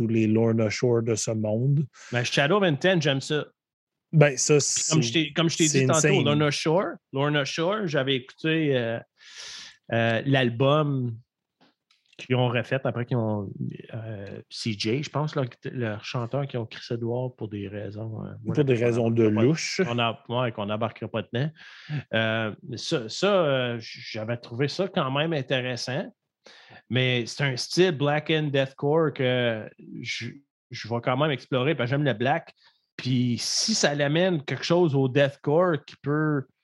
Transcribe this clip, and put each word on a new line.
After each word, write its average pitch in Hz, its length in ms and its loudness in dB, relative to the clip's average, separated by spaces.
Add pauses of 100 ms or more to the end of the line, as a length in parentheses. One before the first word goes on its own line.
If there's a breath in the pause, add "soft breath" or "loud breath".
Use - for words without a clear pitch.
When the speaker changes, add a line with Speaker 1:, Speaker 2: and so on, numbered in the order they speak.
Speaker 1:
ou 117 60 2
les 110 200 4
Lorna 113 440 4
Shore 117 320 2
de 113 120 0
ce 113 180 -2
monde. 120 540 0 (260 loud breath)
Speaker 2:
Ben, 120 120 0
Shadow 151 320 2
of 208 60 2
Intent, 175 380 4
j'aime 139 200 0
ça. 147 260 -4 (640)
Speaker 1:
Ben, 147 240 6
ça, 147 220 4
Speaker 2:
Puis - 320 0
comme 160 120 4
Speaker 1:
c'est, 117 60 -2
Speaker 2:
je 117 40 -4
t'ai, 151 200 0
comme 165 180 0
je - 60 -2
t'ai 160 120 4
Speaker 1:
c'est 139 120 2
Speaker 2:
dit 131 60 4
tantôt, 156 120 4
Speaker 1:
insane. 151 260 4
Speaker 2:
Lorna 147 260 2
Shore, 180 440 0 (180)
Lorna 143 320 0
Shore, 190 420 -2
j'avais 135 300 0
écouté, 156 600 0
euh, 117 220 -2 (960 loud breath)
euh, 117 320 2
l'album 135 920 2 (1000)
qu'ils - 200 -2
ont 123 120 4
refait 123 360 -2
après 120 220 -2
qu'ils 131 100 -2
ont, 107 340 -2 (440)
euh, 107 560 -12
C - 260 -6
J, 110 260 0
je - 60 -8
pense, 151 260 -4
leur, 135 120 0 (180)
leur 120 400 -6
chanteur 131 420 -4
qui 131 120 -8
ont 113 80 -6
crissé - 320 -8
dehors 120 360 -4
pour 110 140 -10
des 101 180 -8
raisons, 104 600 -10
euh, 95 60 -12 (120)
Speaker 1:
Pour 160 80 -4
des 147 100 4
Speaker 2:
whatever, 123 220 2
Speaker 1:
raisons 120 200 2
Speaker 2:
qu'on 113 80 4
Speaker 1:
de 113 100 4
Speaker 2:
embarquera 107 180 4
pas, 117 60 8
Speaker 1:
louche. - 400 0
Speaker 2:
qu'on 120 120 -2
a-, 117 300 -2
ouais, 120 240 0
qu'on 104 140 -6
n'embarquera 107 420 -4
pas 110 140 -4
dedans. 143 280 -2 (640 loud breath)
Euh, 113 420 0 (220)
ça, 117 320 -4
ça, 185 360 2
euh, 123 340 0
j-, 113 240 -14
j'avais 113 340 -6
trouvé 127 320 -4
ça 190 200 -2
quand 160 220 -2
même 151 220 -2
intéressant, 127 840 -4 (760 loud breath)
mais 123 340 0
c'est 143 200 -4
un 131 120 -2
style 180 360 2
black 143 360 0
and 156 240 0
deathcore 143 640 0
que 123 520 0 (360)
je, 117 240 -8 (440)
je 113 180 -12
vais 117 140 -2
quand 127 140 0
même 151 140 2
explorer 135 440 0
parce 123 140 -2
que 139 80 0
j'aime 147 80 2
le 131 80 2
black. 127 400 -2 (440 soft breath)
Puis 123 440 0
si - 340 -2
ça 147 200 2
l'amène 151 500 2
quelque 127 200 -6
chose 170 300 4
au 135 140 4
deathcore 143 800 2
qui - 160 -20
peut 147 420 0 (200)